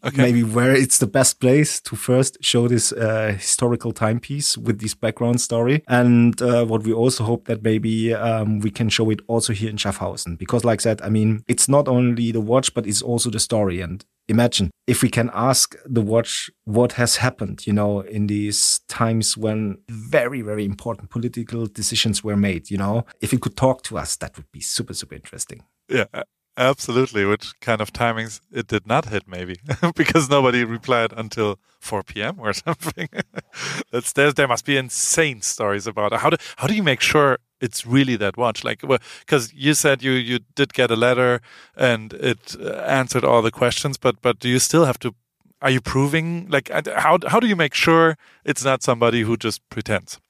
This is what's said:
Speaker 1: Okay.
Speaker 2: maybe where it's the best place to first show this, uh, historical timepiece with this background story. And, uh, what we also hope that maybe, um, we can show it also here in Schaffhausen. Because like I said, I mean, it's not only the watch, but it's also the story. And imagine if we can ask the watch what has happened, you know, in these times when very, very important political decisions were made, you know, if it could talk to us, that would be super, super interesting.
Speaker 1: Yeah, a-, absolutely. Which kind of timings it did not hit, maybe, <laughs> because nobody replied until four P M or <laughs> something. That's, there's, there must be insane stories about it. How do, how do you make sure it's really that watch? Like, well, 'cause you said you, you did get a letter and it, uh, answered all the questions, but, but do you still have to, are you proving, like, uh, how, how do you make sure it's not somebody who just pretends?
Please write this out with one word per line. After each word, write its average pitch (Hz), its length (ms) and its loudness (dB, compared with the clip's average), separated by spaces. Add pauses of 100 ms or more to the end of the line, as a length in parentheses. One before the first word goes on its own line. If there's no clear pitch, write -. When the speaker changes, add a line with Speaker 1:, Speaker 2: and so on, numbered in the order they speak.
Speaker 1:
Okay. 135 180 0
Speaker 2:
maybe 123 220 4
where 120 320 2
it's 131 240 4
the 120 80 2
best 127 320 2
place 139 420 2
to - 140 -12
first 127 460 0
show 120 260 2
this, 120 240 2
uh, 110 440 -2
historical 120 560 -2
timepiece 120 640 -2
with 113 260 -2
this 110 120 -6
background 120 480 0
story. 123 460 0
And, 120 560 6
uh, 120 220 4
what 110 180 -2
we 110 100 0
also 117 300 2
hope 117 220 -2
that 107 180 -4
maybe, 110 500 0
um, 110 460 -2
we 110 100 -2
can 110 200 -2
show 110 200 0
it 107 180 -2
also 117 260 0
here 107 180 -4
in 107 60 -10
Schaffhausen. 90 600 -6
Because 107 260 -2
like 113 180 2
I - 20 -4
said, 110 180 0
I - 80 -8
mean, 110 380 2
it's - 200 0
not 143 200 4
only 120 440 2
the 113 100 -2
watch, 117 340 2
but 110 100 -2
it's 101 160 -2
also 120 300 -2
the 107 80 -4
story. 98 420 0
And 90 240 -8 (220)
imagine 110 420 2 (160)
if 123 160 2
we 127 80 4
can 117 240 0
ask 127 420 0 (100)
the 123 160 0
watch 110 500 -2 (140)
what 113 280 2
has 120 240 2
happened, 104 480 -4
you 104 80 0
know, 104 280 0
in 104 260 -4
these 104 600 0
times 113 480 0
when 107 420 -2 (120)
very, 120 520 -2
very 107 240 -4
important 101 440 -8
political 117 560 -6
decisions 107 580 -2
were 104 140 0
made, 98 320 0
you 101 80 -4
know, 101 280 -2 (160)
if 107 120 -2
it 127 80 0
could - 140 -6
talk 131 280 0
to 107 140 -10
us, - 200 -6
that - 200 -12
would 76 140 -20
be - 100 -18
super, - 320 -6
super - 220 -12
interesting. - 480 -14 (260)
Speaker 1:
Yeah, 117 240 0
a-, - 100 -10 (320)
absolutely. 127 680 0
Which - 340 -4
kind 110 220 -2
of 104 100 -6
timings 113 480 -4 (120)
it 117 160 -8
did 101 200 -2
not 127 220 0
hit, 104 180 -6
maybe, 90 280 -10 (220)
<laughs> 170 180 0
because 151 340 2
nobody 127 340 4
replied 113 540 -2
until 107 420 -4 (200)
four 98 240 -6
P - 180 -10
M 135 180 -6
or 107 140 -4
<laughs> - 120 -8
something. 160 440 -6 (840)
That's, 120 220 -4
there's, 143 220 2
there 143 120 2
must 120 180 -2
be 143 120 0
insane 131 640 -2
stories 101 460 -4
about 104 260 -2
it. 113 60 -2
How 127 100 2
do, 160 80 0 (200)
how 131 100 -4
do 202 60 0
you 214 100 0
make 139 180 0
sure 139 380 2 (200)
it's - 260 -6
really 127 320 2
that 98 200 -2
watch? 117 260 -2
Like, 117 200 -6
well, 135 160 2 (260)
'cause 120 280 0
you 139 200 0
said 135 300 2
you, 135 80 0
you 123 280 -2 (160)
did 143 180 0
get 123 180 2
a 117 40 2
letter 123 460 2 (340)
and 110 380 0
it, - 460 -4
uh, - 420 -2
answered 127 220 -2
all 120 180 4
the 113 100 0
questions, 131 460 -2
but, - 240 -2
but 123 180 0
do 123 100 -2
you 127 100 2
still 160 260 4
have 127 140 -2
to, 117 140 -6 (480)
are 135 100 0
you 131 100 0
proving, 160 680 -2
like, 139 220 -2
uh, 151 100 -2 (140)
how, 160 220 4 (100)
how 214 120 4
do 240 80 0
you 208 80 2
make 165 180 0
sure 165 440 4 (260)
it's 143 220 -4
not 131 180 0
somebody 117 380 2
who 113 160 0
just 107 320 -4
pretends? 104 500 -6 (100)